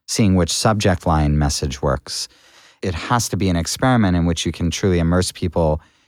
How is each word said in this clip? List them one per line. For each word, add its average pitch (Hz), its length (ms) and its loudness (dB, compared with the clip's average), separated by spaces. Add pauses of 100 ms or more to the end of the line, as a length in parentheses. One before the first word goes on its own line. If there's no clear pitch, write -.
seeing 101 280 2
which 85 180 2
subject 107 540 0
line 76 320 2
message 71 440 -2
works. - 460 -4 (540)
It 95 120 -4
has 117 360 -2
to 113 60 -4
be 95 120 0
an 87 80 2
experiment 101 600 0
in 85 80 2
which 85 220 -2
you 85 60 -2
can 85 180 -2
truly 90 280 0
immerse 87 340 2
people 80 480 -2 (260)